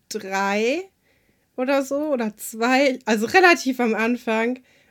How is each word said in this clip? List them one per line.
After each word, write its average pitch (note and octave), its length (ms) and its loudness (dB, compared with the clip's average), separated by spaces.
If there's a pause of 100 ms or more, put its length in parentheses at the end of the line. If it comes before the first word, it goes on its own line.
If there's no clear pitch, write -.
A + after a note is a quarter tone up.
(100)
drei G#3 720 -2 (760)
oder C#4 260 0
so, C#4+ 300 -4
oder A#3 240 -2
zwei, C4 680 0
also G#3+ 200 0
relativ E4+ 540 4
am A3 140 0
Anfang, A#3 640 -2 (320)